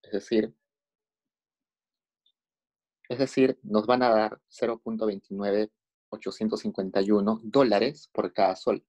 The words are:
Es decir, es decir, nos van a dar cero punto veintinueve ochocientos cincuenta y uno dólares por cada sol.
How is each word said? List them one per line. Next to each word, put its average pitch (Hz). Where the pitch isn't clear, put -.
Es -
decir, 110
es 123
decir, 131
nos 104
van 123
a 123
dar 107
cero 120
punto 113
veintinueve 101
ochocientos -
cincuenta 98
y 98
uno 107
dólares 117
por 104
cada 92
sol. -